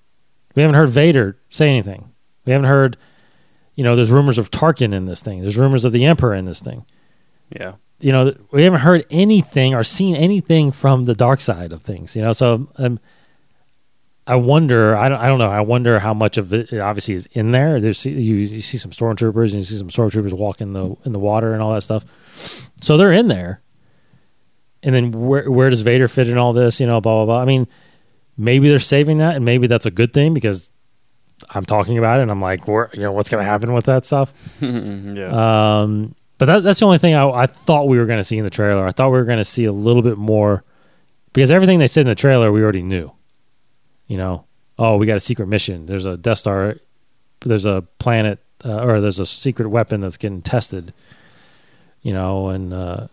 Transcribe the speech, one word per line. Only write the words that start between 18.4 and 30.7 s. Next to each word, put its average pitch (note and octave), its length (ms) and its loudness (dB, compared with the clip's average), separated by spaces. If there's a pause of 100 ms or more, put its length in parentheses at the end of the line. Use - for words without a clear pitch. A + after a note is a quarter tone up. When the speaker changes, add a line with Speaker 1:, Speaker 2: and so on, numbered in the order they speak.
Speaker 1:
see - 160 -6
some G#2 140 -10
stormtroopers, A2+ 600 -2
and G2+ 80 -4
you G2 40 -6
see G2+ 140 -8
some G2 100 -10
stormtroopers G2+ 460 -2
walk G2 260 -6
in G2+ 140 -10
the, F#2+ 220 -8 (100)
in B2 80 -8
the G2+ 60 -6
water A2 340 -2
and A2 80 -4
all A2 120 -2
that G#2 80 -4
stuff. A2 220 -4 (800)
So D3+ 160 2
they're F#3 160 6
in A3 160 4
there. F#2 320 -4 (1200)
And C#3 100 0
then A#2+ 180 2
where, B2+ 380 -2
where C3 200 4
does B2 120 0
Vader A#2+ 280 2
fit B2+ 180 0
in A#2+ 100 0
all B2 140 2
this? A#2+ 300 2
You B2 60 0
know, A#2 120 2
blah, A2 240 0
blah, - 20 -2
blah. A#2 160 0
I B2+ 40 -2
mean, C3 220 0 (720)
maybe B2+ 300 2
they're D3 120 6
saving D3 380 0
that, D#3 200 0
and B2 80 -2
maybe A#2+ 220 2
that's A#2 180 0
a A#2 60 -4
good A#2+ 220 0
thing D3+ 200 2
because G#2 380 -4 (840)